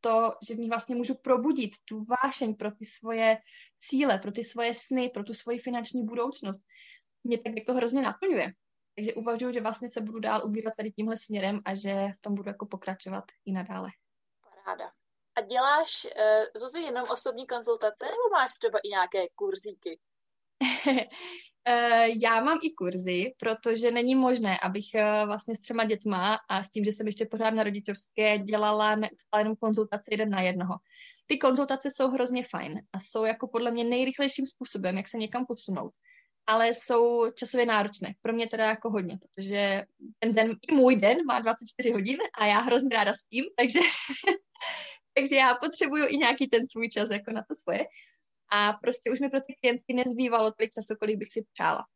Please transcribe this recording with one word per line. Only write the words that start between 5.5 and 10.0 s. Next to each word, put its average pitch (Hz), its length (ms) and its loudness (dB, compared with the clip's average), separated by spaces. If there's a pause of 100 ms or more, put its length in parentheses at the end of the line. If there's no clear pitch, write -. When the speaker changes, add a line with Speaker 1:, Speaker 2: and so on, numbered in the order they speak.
Speaker 1:
finanční 240 480 -4
budoucnost, 240 560 -6 (640)
mě 240 140 0
tak 226 180 -8
jako 220 180 -6
hrozně 247 280 0
naplňuje. 247 500 -2 (420)
Takže 214 200 -4
uvažuji, 233 400 -4
že 240 60 -2
vlastně 220 300 -6
se 226 100 -8